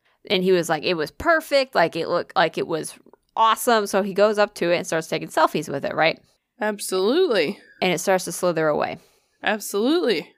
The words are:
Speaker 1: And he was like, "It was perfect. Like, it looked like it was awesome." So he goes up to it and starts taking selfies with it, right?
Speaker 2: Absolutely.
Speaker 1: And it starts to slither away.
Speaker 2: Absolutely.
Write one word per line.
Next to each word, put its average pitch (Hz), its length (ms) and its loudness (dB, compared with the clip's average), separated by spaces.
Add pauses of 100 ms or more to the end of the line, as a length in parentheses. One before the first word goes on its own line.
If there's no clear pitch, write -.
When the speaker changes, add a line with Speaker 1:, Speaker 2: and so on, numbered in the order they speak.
(300)
Speaker 1:
And 185 140 0
he 190 80 4
was 170 180 4
like, 156 140 -2
"It 165 120 0
was 151 160 -4
perfect. 294 640 0
Like, 165 200 2
it 165 140 -4
looked - 260 -4
like 165 220 0
it - 100 -4
was 156 260 -6 (420)
awesome." 226 520 2
So 196 160 2
he 196 100 -4
goes 202 240 4
up 208 180 2
to 175 160 0
it 175 60 4
and - 100 -6
starts 160 200 -2
taking 160 220 -6
selfies 311 400 0
with 139 160 -6
it, - 100 -4
right? 156 240 2 (400)
Speaker 2:
Absolutely. 208 1000 0 (220)
Speaker 1:
And 185 120 2
it 151 60 -2
starts 185 260 0
to 170 60 -8
slither 165 360 0
away. - 300 -2 (460)
Speaker 2:
Absolutely. 214 960 -2